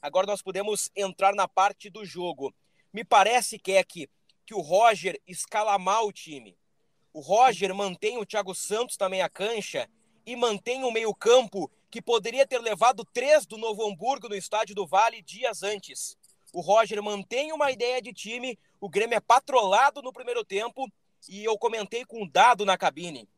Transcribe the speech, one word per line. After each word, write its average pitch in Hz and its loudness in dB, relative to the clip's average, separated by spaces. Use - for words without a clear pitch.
Agora 175 0
nós 202 -2
podemos 196 -4
entrar 196 2
na 190 2
parte 202 0
do 208 -14
jogo. 160 -8
Me 214 -10
parece, 220 4
Keck, 180 0
que 226 -18
o 190 -4
Roger 185 4
escala 202 -2
mal 202 0
o 202 -6
time. 123 -18
O 156 -16
Roger 190 2
mantém 202 -4
o 214 -6
Thiago 190 -6
Santos 220 -6
na 196 -2
meia 185 -2
cancha 196 -6
e 233 -12
mantém 240 -2
o 254 -2
meio-campo 220 0
que 190 -12
poderia 233 -2
ter 254 -6
levado 226 0
três 277 2
do 220 -16
Novo 214 -6
Hamburgo 220 -6
no 208 -8
Estádio 208 -6
do 190 -6
Vale 220 2
dias 214 -6
antes. 196 -8
O 180 -8
Roger 208 2
mantém 226 -6
uma 285 0
ideia 247 -2
de 226 -14
time, 233 -10
o 202 -12
Grêmio 220 -2
é 202 2
patrolado 254 4
no 254 -10
primeiro 240 -6
tempo, 220 -6
e 190 -16
eu 220 0
comentei 233 -4
com 226 -10
um 185 -8
dado 208 6
na 185 2
cabine. 156 -4